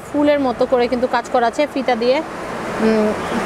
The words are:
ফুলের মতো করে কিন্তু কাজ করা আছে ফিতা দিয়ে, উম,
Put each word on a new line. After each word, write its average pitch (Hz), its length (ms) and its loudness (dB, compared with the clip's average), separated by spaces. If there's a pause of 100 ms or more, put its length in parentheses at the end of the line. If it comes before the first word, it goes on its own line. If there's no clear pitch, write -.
ফুলের 294 380 2
মতো 240 240 0
করে 247 220 4
কিন্তু 247 220 -2
কাজ 240 180 0
করা 240 180 4
আছে 294 120 0 (100)
ফিতা 254 280 0
দিয়ে, 247 160 2 (680)
উম, 214 240 4 (360)